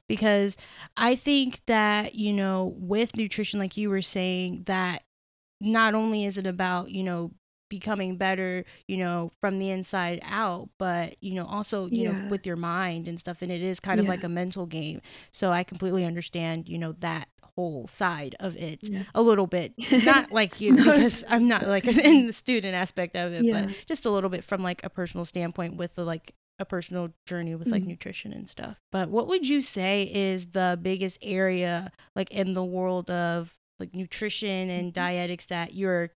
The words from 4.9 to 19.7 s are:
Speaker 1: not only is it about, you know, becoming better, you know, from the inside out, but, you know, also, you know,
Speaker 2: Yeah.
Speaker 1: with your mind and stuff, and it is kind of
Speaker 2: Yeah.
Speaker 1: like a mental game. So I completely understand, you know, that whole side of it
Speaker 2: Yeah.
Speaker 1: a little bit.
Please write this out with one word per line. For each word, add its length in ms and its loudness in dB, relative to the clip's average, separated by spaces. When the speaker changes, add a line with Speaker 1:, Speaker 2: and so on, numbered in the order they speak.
Speaker 1:
not 340 4
only 300 0
is 120 -4
it 100 -4
about, 440 -2
you 120 -4
know, 300 -4
becoming 480 -4
better, 480 -2
you 100 -4
know, 340 -2
from 180 -2
the 120 -2
inside 520 -4
out, 460 -4
but, 440 -2
you 120 -8
know, 100 -4
also, 420 -4
you 160 0
know, 100 0
Speaker 2:
Yeah. 160 -6
Speaker 1:
with 160 -4
your 120 -4
mind 500 -4
and 120 -8
stuff, 220 -10
and 100 -6
it 120 -4
is 160 -4
kind 200 0
of 80 4
Speaker 2:
Yeah. 20 0
Speaker 1:
like 140 -2
a 60 -4
mental 380 -4
game. 340 -8
So 200 0
I 120 2
completely 420 -2
understand, 640 -4
you 80 -6
know, 220 -6
that 300 -6
whole 300 -6
side 520 -4
of 180 -6
it 320 -8
Speaker 2:
Yeah. 140 -4
Speaker 1:
a 80 6
little 240 6
bit. 300 -2